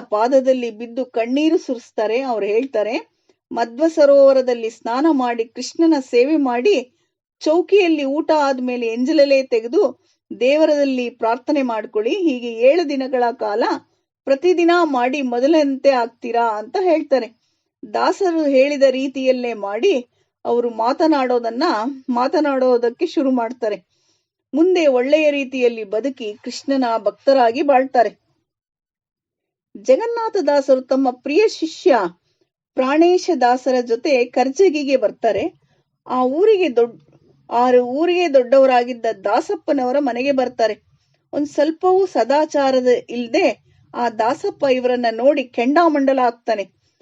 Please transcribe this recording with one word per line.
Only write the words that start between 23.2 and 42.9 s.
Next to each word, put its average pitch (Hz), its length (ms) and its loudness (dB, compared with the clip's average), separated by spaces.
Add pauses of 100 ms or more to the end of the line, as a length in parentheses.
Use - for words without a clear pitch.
ಮಾಡ್ತಾರೆ. 226 540 -4 (720)
ಮುಂದೆ 339 320 2
ಒಳ್ಳೆಯ 285 440 2
ರೀತಿಯಲ್ಲಿ 254 540 -2
ಬದುಕಿ 220 500 -6 (100)
ಕೃಷ್ಣನ 262 400 -4 (140)
ಭಕ್ತರಾಗಿ 233 640 0
ಬಾಳ್ತಾರೆ. 262 560 2 (1600)
ಜಗನ್ನಾಥ 440 600 -2 (100)
ದಾಸರು 277 340 2
ತಮ್ಮ 262 300 -2
ಪ್ರಿಯ 294 380 0
ಶಿಷ್ಯ 320 500 0 (760)
ಪ್ರಾಣೇಶ 330 560 2 (100)
ದಾಸರ 254 400 0
ಜೊತೆ 247 440 0
ಕರ್ಜಗಿಗೆ 277 720 0
ಬರ್ತಾರೆ. 220 640 -2 (460)
ಆ 254 180 -2
ಊರಿಗೆ 330 520 2
ದೊಡ್ಡ, 233 240 0 (500)
ಆ 247 200 0
ಊರಿಗೆ 294 640 0
ದೊಡ್ಡವರಾಗಿದ್ದ 247 720 2 (180)
ದಾಸಪ್ಪನವರ 269 720 -2
ಮನೆಗೆ 262 340 -2
ಬರ್ತಾರೆ. 240 500 -2 (500)
ಒಂದ್ 294 160 -4
ಸ್ವಲ್ಪವೂ 370 580 0
ಸದಾಚಾರದ 269 840 0 (220)